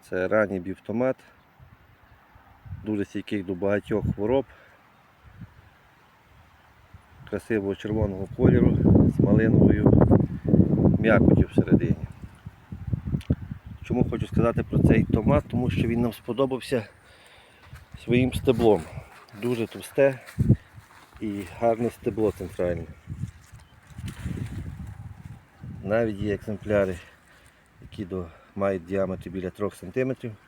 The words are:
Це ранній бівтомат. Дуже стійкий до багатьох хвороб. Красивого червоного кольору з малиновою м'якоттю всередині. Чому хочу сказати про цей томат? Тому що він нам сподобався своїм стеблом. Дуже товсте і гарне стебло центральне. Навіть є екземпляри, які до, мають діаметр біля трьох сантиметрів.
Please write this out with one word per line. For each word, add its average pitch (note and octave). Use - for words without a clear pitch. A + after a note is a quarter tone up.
Це F#2
ранній G2
бівтомат. G#2+
Дуже G#2
стійкий G2+
до F#2+
багатьох G2+
хвороб. B2
Красивого G2
червоного G#2
кольору -
з -
малиновою G#2+
м'якоттю -
всередині. -
Чому -
хочу G#2+
сказати A#2
про -
цей -
томат? C#3
Тому A#2+
що G#2
він A#2
нам A#2
сподобався B2
своїм B2
стеблом. A2+
Дуже A#2
товсте C3+
і G2+
гарне A#2
стебло G#2+
центральне. F2
Навіть G#2
є G#2
екземпляри, G2
які -
до, F2+
мають G2
діаметр F#2
біля F2+
трьох G2+
сантиметрів. B2+